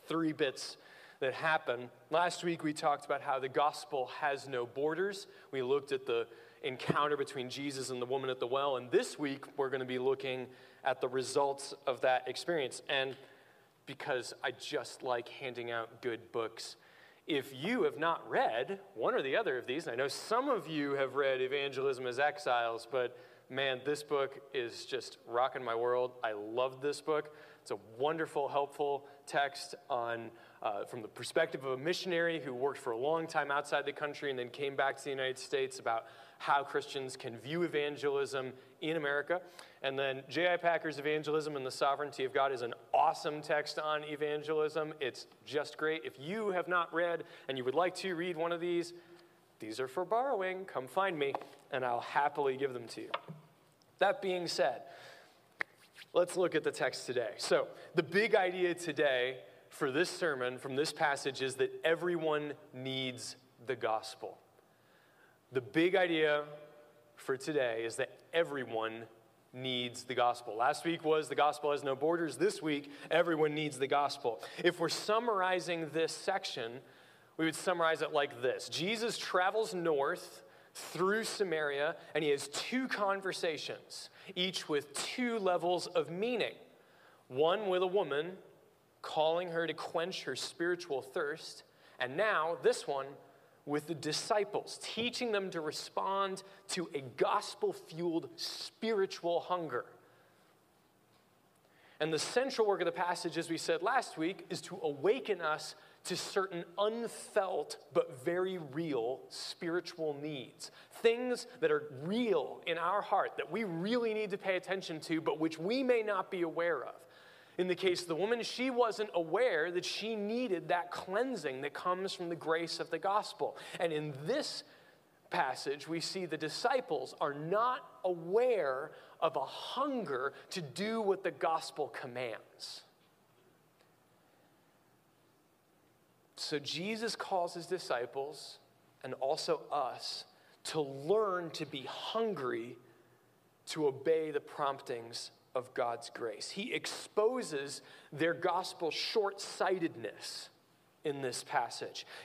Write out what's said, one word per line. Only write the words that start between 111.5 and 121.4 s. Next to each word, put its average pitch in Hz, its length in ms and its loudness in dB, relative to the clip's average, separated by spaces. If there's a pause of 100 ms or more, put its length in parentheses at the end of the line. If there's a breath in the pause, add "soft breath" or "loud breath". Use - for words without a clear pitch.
that 156 100 6
are 151 220 0 (120)
real 190 640 2
in 165 120 0
our 180 240 2
heart 170 340 2
that 135 160 -2
we 220 140 0
really 214 480 0
need 214 180 -2
to 196 60 -2
pay 190 180 0
attention 180 460 -4
to, 160 180 0
but 156 220 0
which 160 180 2
we 226 240 2
may 247 200 4
not 202 280 0
be 180 120 0
aware 160 420 0
of. 110 100 -10 (640 loud breath)
In 185 100 2
the 180 80 2
case 180 280 2
of - 40 -12
the 165 80 0
woman, 220 280 2
she 247 260 -2
wasn't 226 460 2
aware 180 560 4
that 175 120 0
she 220 320 -4
needed 208 520 0
that 175 240 2
cleansing 185 720 -2